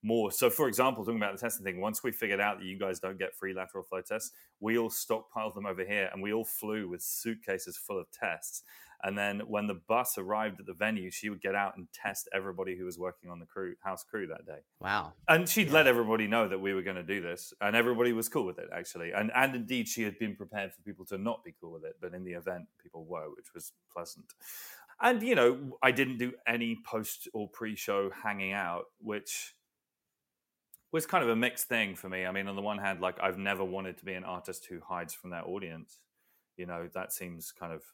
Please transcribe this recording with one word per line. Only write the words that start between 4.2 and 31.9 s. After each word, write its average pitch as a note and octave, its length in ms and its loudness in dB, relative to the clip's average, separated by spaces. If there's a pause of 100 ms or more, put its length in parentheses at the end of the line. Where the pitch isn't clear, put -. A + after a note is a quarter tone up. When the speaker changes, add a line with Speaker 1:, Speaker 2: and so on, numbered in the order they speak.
Speaker 1:
we A2 160 4
all A2+ 140 2
stockpiled A2 640 -2
them G2+ 100 -8
over F#2+ 200 -2
here, G2 280 0
and F#2+ 100 -6
we G2+ 100 0
all A2+ 120 2
flew G#2+ 440 -4
with G#2+ 120 -6
suitcases G2+ 800 -4
full G2 200 -4
of E2+ 120 -8
tests. - 540 -6 (380)
And G2 160 -2
then G2+ 220 0
when G#2 260 0
the G#2 80 0
bus A#2 420 2
arrived G#2 440 -2
at F#2+ 60 -14
the G2 60 -8
venue, G2 380 -2
she - 180 -6
would G2 140 -6
get G2 120 2
out G2+ 220 2
and F#2 160 -14
test - 400 -6
everybody F#2+ 460 -2
who F#2 80 -6
was F2 120 -8
working F2 300 -6
on F2 100 -12
the E2+ 60 -14
crew, F#2 380 -8
house F#2+ 200 -6
crew G2+ 260 -6
that D#2+ 180 -10
day. D#2 140 -14 (200)
Speaker 2:
Wow. F#2+ 320 0 (160)
Speaker 1:
And E3 180 8
she'd G3 200 4
Speaker 2:
Yeah. C#3+ 80 2
Speaker 1:
let D#3 120 10
everybody A2+ 400 4
know A2 220 4
that F#2+ 100 0
we G2 140 0
were F#2+ 80 2
gonna F#2 220 -4
do G2 180 -2
this, E2+ 400 -8
and G#2 160 4
everybody A#2+ 380 6
was A2+ 160 0
cool B2 160 2
with F2+ 120 -4
it, E2+ 140 -8
actually. F2 400 -6
And, G#2 220 0
and C3 200 6
indeed, A#2+ 340 0
she A#2 160 0
had G2+ 140 -2
been G#2 180 -2
prepared G2 360 -6
for - 100 -20
people F#2+ 240 -12
to G2 120 -6
not A2 260 -2
be E2+ 160 -14
cool E2+ 120 -14
with D#2+ 120 -14
it, D#2+ 160 -10
but F2 140 -8
in F2+ 100 -8
the F2+ 80 -8
event, F2 360 -6 (140)
people E2 220 -16
were, D#2+ 300 -8
which - 180 -20
was D#2+ 200 -14 (200)
pleasant. E2+ 400 -12 (680)
And, A#3 220 4
you A#3+ 120 4
know, B2+ 480 6
I C3 80 8
didn't C3 280 4
do B2 140 0 (140)
any A#2 400 0
post - 480 -4
or G#2 140 -4
pre-show G2+ 640 0
hanging G2 420 -2
out, F2 320 -2 (160)
which - 540 -6 (1400)
was D#3+ 140 2
kind E3+ 180 4
of A#2 60 4
a A2+ 60 6
mixed B2 300 2
thing G#2+ 300 2